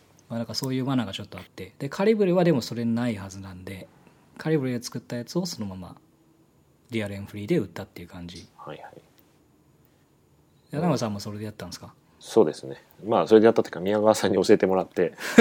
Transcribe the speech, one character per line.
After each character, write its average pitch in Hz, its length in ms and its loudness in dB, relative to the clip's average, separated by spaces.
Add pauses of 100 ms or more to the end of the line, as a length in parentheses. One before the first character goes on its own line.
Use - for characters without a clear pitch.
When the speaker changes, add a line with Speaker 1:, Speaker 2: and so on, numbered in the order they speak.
(280)
Speaker 1:
ま 117 80 -8
あ、 - 20 -4
な 117 60 -4
ん - 20 -12
か 110 80 -12
そ - 140 -6
う 131 60 -4
い 131 60 -2
う 127 60 -4
罠 131 180 0
が 98 80 -10
ち - 80 -10
ょ 104 40 -12
っ - 20 -16
と 92 120 -16
あ - 20 -12
っ - 40 -14
て。 - 340 -18
で、 143 100 -8
カ 196 160 -4
リ 220 100 4
ブ 202 120 2
リ 175 60 4
は 180 120 4
で 170 80 6
も 123 100 0
そ - 120 -8
れ 117 100 -4
な 117 240 -2
い 110 80 -4
は 95 120 -12
ず 95 120 -16
な 95 120 -14
ん 90 120 -16
で、 92 240 -14 (500)
カ - 120 -6
リ 156 80 4
ブ 131 100 -2
リ 127 40 -2
で 120 100 -6
作 - 160 -10
っ - 20 -12
た - 160 -10
や 120 80 -8
つ - 140 -6
を 185 80 -2
そ - 140 -10
の 104 60 -6
ま 95 100 -10
ま、 87 200 -14 (920)
リ 110 140 -4
ア 101 40 -6
ル 101 60 -10
エ 98 40 -10
ン 98 80 -12
フ - 100 -14
リ 101 80 -10
ー - 20 -10
で 170 120 0
売 110 60 -2
っ 95 40 -12
た - 140 -14
っ 98 40 -16
て - 140 -20
い 87 60 -16
う - 20 -20
感 87 180 -14
じ。 85 200 -16 (100)
Speaker 2:
は - 180 -16
い - 40 -16
は - 100 -20
い。 - 140 -20 (1700)
Speaker 1:
柳 147 100 -4
川 156 160 2
さ 120 100 -4
ん 104 40 -6
も 101 80 -8
そ 107 120 -12
れ 104 60 -12
で 107 60 -10
や 107 60 -10
っ - 40 -14
た 90 120 -14
ん 90 40 -14
で - 20 -16
す - 80 -16
か？ - 120 -20 (280)
Speaker 2:
そ - 220 4
う 85 40 4
で 73 80 -2
す - 120 -16
ね。 67 160 -14 (220)
ま 104 180 2
あ、 80 40 -2
そ 110 80 6
れ 110 60 12
で 110 60 8
や 117 40 8
っ - 40 4
た 113 80 2
っ - 20 -2
て - 60 -16
い - 20 -20
う - 20 -10
か、 82 60 -8
宮 101 200 0
川 107 140 6
さ 101 140 -2
ん 98 80 0
に 95 60 4
教 104 120 6
え 90 40 8
て 98 80 2
も 92 100 2
ら 90 80 0
っ - 40 -16
て。 87 240 -2 (280)